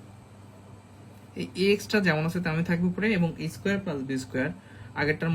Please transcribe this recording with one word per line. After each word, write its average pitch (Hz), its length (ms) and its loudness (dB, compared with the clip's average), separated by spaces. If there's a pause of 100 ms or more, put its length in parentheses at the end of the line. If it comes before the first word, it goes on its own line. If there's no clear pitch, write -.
(1400)
এই 170 80 -4 (260)
এক্সটা 214 240 2 (100)
যেমন 156 220 4
আছে 180 160 -2
তেমনই 165 240 0
থাকবে 175 220 2
উপরে 190 160 0 (120)
এবং 170 100 4 (140)
এ 156 120 -2
স্কয়ার 196 280 0
প্লাস 147 160 -4 (100)
বি 135 60 0 (100)
স্কয়ার 131 240 -2 (500)
আগেরটার 151 360 2